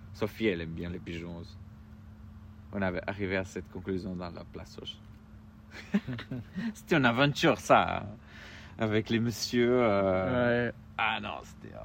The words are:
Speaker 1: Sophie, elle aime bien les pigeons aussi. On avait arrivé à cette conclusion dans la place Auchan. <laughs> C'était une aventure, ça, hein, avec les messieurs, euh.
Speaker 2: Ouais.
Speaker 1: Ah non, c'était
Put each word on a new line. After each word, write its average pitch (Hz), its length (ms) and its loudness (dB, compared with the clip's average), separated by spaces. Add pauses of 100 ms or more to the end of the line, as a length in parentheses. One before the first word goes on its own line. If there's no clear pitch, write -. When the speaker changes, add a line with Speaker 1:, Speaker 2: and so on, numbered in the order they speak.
(160)
Speaker 1:
Sophie, 110 300 0
elle 87 160 4
aime 82 100 -6
bien 85 160 -6
les 87 100 -6
pigeons 85 380 -8
aussi. - 220 -12 (1120)
On 101 80 -4
avait 90 260 0
arrivé 98 300 -2
à 95 80 0
cette 92 260 -8
conclusion 92 460 -4
dans 87 140 -6
la 82 140 -12
place - 360 -14
Auchan. - 160 -12 (960)
<laughs> 208 80 4 (760)
C'était - 220 0
une 139 80 6
aventure, 131 540 6
ça, 90 400 6
hein, 87 80 -6 (720)
avec 107 320 2
les 113 100 4
messieurs, 120 600 4
euh. 120 840 4
Speaker 2:
Ouais. 117 60 -6 (220)
Speaker 1:
Ah 110 240 0
non, 98 220 -6
c'était - 320 -16 (100)